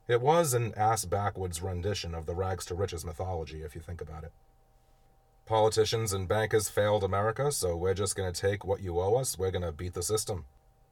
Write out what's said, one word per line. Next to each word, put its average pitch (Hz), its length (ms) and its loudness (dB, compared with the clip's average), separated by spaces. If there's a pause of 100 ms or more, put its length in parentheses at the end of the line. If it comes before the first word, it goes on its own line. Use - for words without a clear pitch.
It 120 140 4
was 156 320 6
an 120 220 2
ass-backwards 101 840 0
rendition 92 540 -4
of 82 100 -6
the 87 100 -4
rags-to-riches 92 720 -4
mythology, 82 580 -6
if 78 120 -12
you 80 80 -12
think 87 180 -10
about 78 240 -12
it. - 80 -16 (1120)
Politicians 110 680 4
and 95 120 -2
bankers 107 440 2
failed 104 340 2
America, 110 480 0
so 87 240 0
we're 92 160 0
just 95 240 -2
gonna 92 160 -2
take 98 320 0
what 92 160 -2
you 87 180 -2
owe 98 180 2
us, 131 220 -2
we're 95 120 0
gonna 87 220 -4
beat 90 200 -8
the 90 100 -6
system. 101 440 -2 (460)